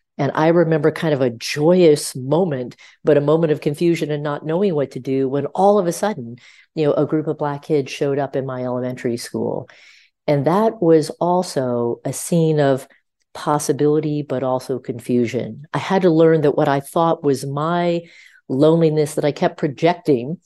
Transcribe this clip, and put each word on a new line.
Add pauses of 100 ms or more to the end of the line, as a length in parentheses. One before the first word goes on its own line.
(200)
And
I
remember
kind
of
a
joyous
moment, (300)
but
a
moment
of
confusion
and
not
knowing
what
to
do
when
all
of
a
sudden, (360)
you
know,
a
group
of
Black
kids
showed
up
in
my
elementary
school. (580)
And
that
was (100)
also
a
scene
of (440)
possibility,
but
also
confusion.
I
had
to
learn
that
what
I
thought
was
my (480)
loneliness
that
I
kept
projecting